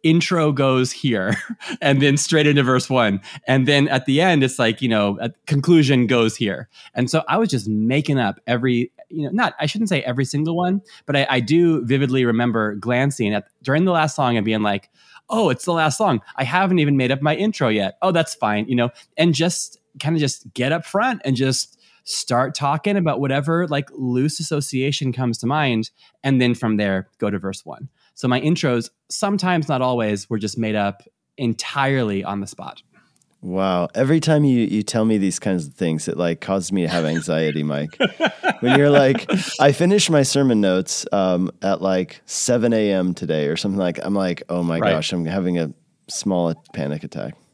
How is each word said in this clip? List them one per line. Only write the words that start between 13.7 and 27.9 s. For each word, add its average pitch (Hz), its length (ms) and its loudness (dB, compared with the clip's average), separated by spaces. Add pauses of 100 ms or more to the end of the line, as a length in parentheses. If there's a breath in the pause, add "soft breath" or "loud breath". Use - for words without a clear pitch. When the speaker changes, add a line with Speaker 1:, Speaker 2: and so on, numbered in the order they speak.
Speaker 1:
the 185 60 2
last 156 240 0
song 123 220 0
and 104 80 0
being 110 180 0
like, 101 260 -2 (400 soft breath)
"Oh, 220 200 2
it's - 160 -2
the 175 80 0
last 156 240 0
song. 165 240 0 (160 loud breath)
I 135 80 -2
haven't 185 340 2
even 143 160 2
made 127 160 2
up 135 100 -2
my 151 140 2
intro 196 320 0
yet. 101 340 0
Oh, 185 120 2
that's 165 220 0
fine," 107 340 -2
you 127 60 0
know, 120 160 2 (260 loud breath)
and 165 160 4
just - 460 -2 (200)
kinda 160 180 -2
just - 360 -4
get 131 180 -2
up 165 140 -2
front 226 400 -2
and 135 100 0
just 131 380 -2 (340 soft breath)
start 127 460 -2
talking 156 440 -2
about 156 220 0
whatever, 143 480 0
like, 143 280 -4
loose 131 440 -2
association 139 720 -4
comes 123 280 -4
to 113 80 -4
mind. 131 420 0 (340 soft breath)
And 135 160 2
then 123 140 4
from 110 240 0
there, 95 300 0 (100)
go 104 140 -2
to 101 80 -4
verse 95 260 -8
one. 80 240 -14 (240)